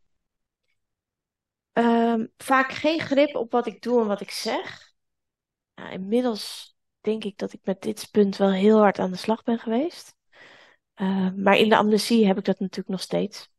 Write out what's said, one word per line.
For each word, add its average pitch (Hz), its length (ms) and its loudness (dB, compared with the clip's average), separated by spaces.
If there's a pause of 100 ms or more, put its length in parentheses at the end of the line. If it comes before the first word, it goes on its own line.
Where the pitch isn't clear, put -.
(1700)
Ehm, 233 540 2 (120)
vaak 262 340 0
geen 311 280 -2
grip 294 360 0
op 226 160 -4
wat 240 140 0
ik 214 160 -10
doe 240 200 0
en 220 60 -2
wat 202 140 -4
ik 202 100 -14
zeg. - 600 -8 (840)
Nou, - 160 -16
inmiddels 214 840 -4 (260)
denk 220 220 -4
ik 202 140 -10
dat 196 160 -8
ik - 100 -20
met - 180 -6
dit - 300 -8
punt 202 260 2
wel 196 140 2
heel 202 280 6
hard 202 200 4
aan 190 120 -2
de 180 60 -8
slag 220 260 -4
ben 233 160 -2
geweest. 247 560 -6 (760)
Ehm, 190 480 -2
maar 202 160 4
in 214 120 4
de 214 80 6
amnesie 214 500 4
heb 190 100 2
ik 196 80 -6
dat 190 140 0
natuurlijk 190 300 -8
nog 190 120 -6
steeds. - 580 -6